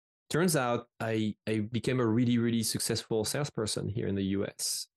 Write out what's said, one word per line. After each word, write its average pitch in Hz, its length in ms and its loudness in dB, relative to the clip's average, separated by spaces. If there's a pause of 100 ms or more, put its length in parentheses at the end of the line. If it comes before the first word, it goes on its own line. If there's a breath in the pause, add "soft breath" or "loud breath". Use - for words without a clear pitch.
(300)
turns 160 260 2
out 123 320 0 (120)
I, 110 340 0 (140)
I 110 120 0
became 120 400 -2
a 120 60 2
really, 120 320 4
really 117 240 2
successful 110 640 -2
salesperson 113 640 -4
here 104 180 -4
in 98 60 -2
the 98 120 0
U 98 200 0
S. - 520 -6